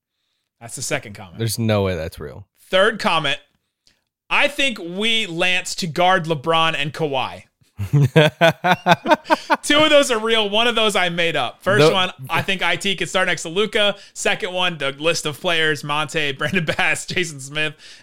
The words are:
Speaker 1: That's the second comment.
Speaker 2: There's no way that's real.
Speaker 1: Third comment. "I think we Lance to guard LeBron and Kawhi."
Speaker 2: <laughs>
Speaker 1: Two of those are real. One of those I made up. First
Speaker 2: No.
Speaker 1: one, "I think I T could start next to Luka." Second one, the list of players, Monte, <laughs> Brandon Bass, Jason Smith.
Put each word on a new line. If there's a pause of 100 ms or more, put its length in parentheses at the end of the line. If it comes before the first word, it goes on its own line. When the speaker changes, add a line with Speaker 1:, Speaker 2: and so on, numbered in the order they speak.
(600)
Speaker 1:
That's
the
second
comment.
Speaker 2:
There's
no
way
that's
real. (120)
Speaker 1:
Third
comment. (920)
"I
think
we
Lance
to
guard
LeBron
and
Kawhi." (360)
Speaker 2:
<laughs>
Speaker 1:
Two
of
those
are
real.
One
of
those
I
made
up.
First
Speaker 2:
No.
Speaker 1:
one, (200)
"I
think
I
T
could
start
next
to
Luka." (180)
Second
one,
the
list
of
players,
Monte,
<laughs>
Brandon
Bass,
Jason
Smith. (280)